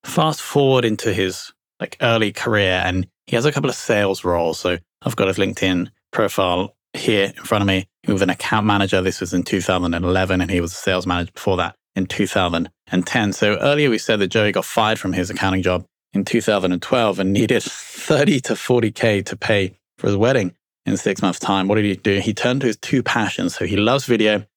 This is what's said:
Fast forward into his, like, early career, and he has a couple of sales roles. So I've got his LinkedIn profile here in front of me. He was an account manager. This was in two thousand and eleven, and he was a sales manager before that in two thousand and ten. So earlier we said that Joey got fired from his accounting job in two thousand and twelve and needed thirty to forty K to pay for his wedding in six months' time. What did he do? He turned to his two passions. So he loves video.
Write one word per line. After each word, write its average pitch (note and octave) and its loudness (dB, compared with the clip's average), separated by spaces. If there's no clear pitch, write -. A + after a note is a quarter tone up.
Fast - -2
forward C3+ 2
into A2 -2
his, F#2 -4
like, - -10
early A2 2
career, F#2+ 0
and F#2 -2
he - -4
has A#2+ 2
a D3 2
couple B2+ 0
of - -6
sales G2+ 0
roles. E2+ 0
So F2+ -2
I've - -4
got F#2+ 2
his F#2+ 0
LinkedIn F#2+ 0
profile F#2+ 0
here G2 0
in - -20
front G#2 2
of G2+ 2
me. F#2+ 0
He A2 0
was F#2+ 0
an G2 2
account G#2 0
manager. G2 2
This F2+ -2
was F2+ -6
in F2+ 0
two F#2 -2
thousand F2 0
and F2 -2
eleven, F#2 2
and E2+ -2
he F2+ 2
was E2+ -4
a - -14
sales F#2 -2
manager F2 -2
before F#2+ -2
that F2 -4
in F#2+ 0
two - -2
thousand F2 0
and F#2 -2
ten. G#2 0
So G#2 0
earlier C#3+ 2
we A2 2
said A2 0
that G2+ 2
Joey G#2 2
got G2 -2
fired A2 0
from F#2 -4
his F2+ -2
accounting F#2+ 0
job F2+ 0
in G2+ -2
two A2+ 0
thousand F#2+ 2
and F2 -2
twelve A2 2
and F#2+ 0
needed A2 2
thirty - 0
to A#2 -4
forty A#2 2
K G#2 0
to - -8
pay G2+ 0
for - -2
his G2+ 2
wedding A2 2
in G#2 0
six - -2
months' F#2 0
time. F#2+ 0
What G2+ 2
did G#2+ 2
he F#2+ 0
do? G2+ 0
He G#2+ -2
turned B2+ 0
to C3 0
his A2 0
two - -2
passions. G2 -2
So - -6
he G2 0
loves B2 2
video. G#2+ 2